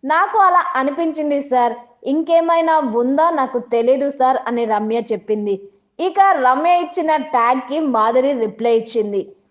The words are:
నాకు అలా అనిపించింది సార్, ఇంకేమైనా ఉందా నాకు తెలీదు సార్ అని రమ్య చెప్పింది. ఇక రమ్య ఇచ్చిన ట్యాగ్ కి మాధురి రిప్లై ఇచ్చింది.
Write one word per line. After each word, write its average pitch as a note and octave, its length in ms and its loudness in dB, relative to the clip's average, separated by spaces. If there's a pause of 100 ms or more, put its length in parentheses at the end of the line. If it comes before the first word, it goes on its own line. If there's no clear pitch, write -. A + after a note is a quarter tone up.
నాకు E4+ 420 0
అలా F4+ 160 4 (180)
అనిపించింది D4 600 -2 (100)
సార్, A#3+ 240 2 (380)
ఇంకేమైనా E4 640 2 (260)
ఉందా C#4 260 2 (120)
నాకు B3 200 -2 (140)
తెలీదు B3+ 340 2 (120)
సార్ B3+ 280 2
అని A#3 180 -2
రమ్య A3 340 -2 (120)
చెప్పింది. G#3 440 -4 (440)
ఇక F#4 200 -2 (260)
రమ్య D4 280 2 (100)
ఇచ్చిన D#4+ 280 -4 (220)
ట్యాగ్ B3 360 0
కి D4 100 -4 (160)
మాధురి A#3+ 360 2 (120)
రిప్లై A3+ 380 -2
ఇచ్చింది. G#3 400 -4 (300)